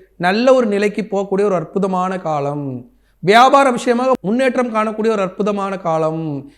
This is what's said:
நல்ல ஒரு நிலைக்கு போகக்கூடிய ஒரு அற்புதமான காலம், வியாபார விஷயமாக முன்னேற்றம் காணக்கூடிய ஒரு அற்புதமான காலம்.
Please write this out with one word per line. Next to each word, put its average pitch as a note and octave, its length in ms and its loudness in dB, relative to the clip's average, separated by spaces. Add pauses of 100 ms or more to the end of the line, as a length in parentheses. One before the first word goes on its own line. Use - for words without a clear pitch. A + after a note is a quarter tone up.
(160)
நல்ல A3 380 2
ஒரு B3 120 2
நிலைக்கு G3+ 360 -2
போகக்கூடிய G3 400 -2
ஒரு G3+ 120 2
அற்புதமான F#3 640 -2
காலம், C#3+ 720 -6 (280)
வியாபார B3+ 520 6
விஷயமாக B3 500 0
முன்னேற்றம் B3 540 0
காணக்கூடிய A3 340 -2
ஒரு G#3+ 140 0
அற்புதமான G3 560 -4
காலம். D#3+ 800 -4